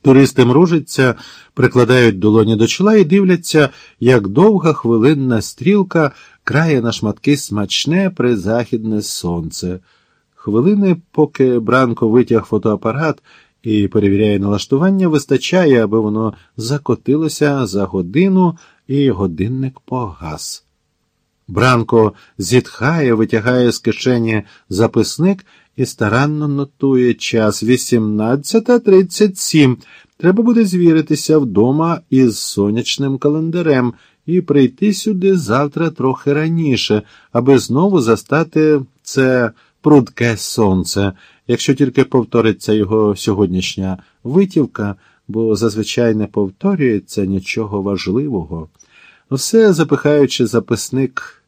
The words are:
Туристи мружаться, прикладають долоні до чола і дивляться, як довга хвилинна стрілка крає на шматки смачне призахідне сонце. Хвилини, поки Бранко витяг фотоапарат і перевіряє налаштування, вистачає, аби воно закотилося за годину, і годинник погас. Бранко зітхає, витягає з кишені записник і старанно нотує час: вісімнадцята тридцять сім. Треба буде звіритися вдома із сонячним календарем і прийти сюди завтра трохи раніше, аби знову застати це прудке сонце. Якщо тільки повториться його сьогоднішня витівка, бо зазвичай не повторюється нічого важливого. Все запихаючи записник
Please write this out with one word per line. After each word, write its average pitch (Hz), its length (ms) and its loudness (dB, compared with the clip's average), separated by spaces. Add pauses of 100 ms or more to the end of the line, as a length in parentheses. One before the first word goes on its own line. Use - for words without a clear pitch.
Туристи 131 440 4
мружаться, 139 680 0 (380)
прикладають 123 680 2
долоні 107 360 4
до 110 120 2
чола 208 280 2
і 202 80 6
дивляться, 170 680 2 (300)
як 117 280 4
довга 160 460 2
хвилинна 120 680 0
стрілка 185 720 0 (320)
крає 143 380 0
на 113 100 -2
шматки 113 460 -2
смачне 139 720 -4
призахідне 110 920 -2
сонце. 87 760 -8 (560)
Хвилини, 180 600 0 (160)
поки 131 480 0
Бранко 113 500 0
витяг 117 340 2
фотоапарат 113 800 -4 (400)
і 107 240 -2
перевіряє 101 520 0
налаштування, 147 680 0
вистачає, 143 760 0
аби 107 160 0
воно 107 340 -2 (240)
закотилося 139 1080 -2
за 98 200 -4
годину, 170 720 0 (300)
і 139 220 0
годинник 104 720 -4
погас. 85 840 -10 (840)
Бранко 113 680 2 (240)
зітхає, 123 760 0
витягає 117 580 0
з - 80 -8
кишені 113 640 -2 (260)
записник 113 760 0 (300)
і 127 100 -2
старанно 143 640 -2
нотує 135 680 0
час: 110 500 -2
вісімнадцята 123 1160 0
тридцять 190 580 2
сім. 131 400 2 (400)
Треба 190 260 0
буде 226 220 4
звіритися 160 720 2
вдома 139 720 0
із 127 280 2
сонячним 117 800 -4
календарем 151 760 0 (320)
і 175 160 0
прийти 143 520 0
сюди 190 440 -2
завтра 143 520 -2
трохи 131 440 -2
раніше, 151 680 -2 (300)
аби 123 280 4
знову 165 420 0
застати 151 800 0 (220)
це 127 480 0 (300)
прудке 120 560 2
сонце. 98 760 -2 (360)
Якщо 123 260 0
тільки 131 300 0
повториться 110 720 0
його 107 420 0
сьогоднішня 92 840 -4 (260)
витівка, 131 720 -2 (320)
бо 110 280 -2
зазвичай 110 600 -2
не 104 120 -4
повторюється 107 1000 -4
нічого 98 560 -6
важливого. 95 880 -6 (640)
Все 214 400 2
запихаючи 147 720 0
записник - 1040 -6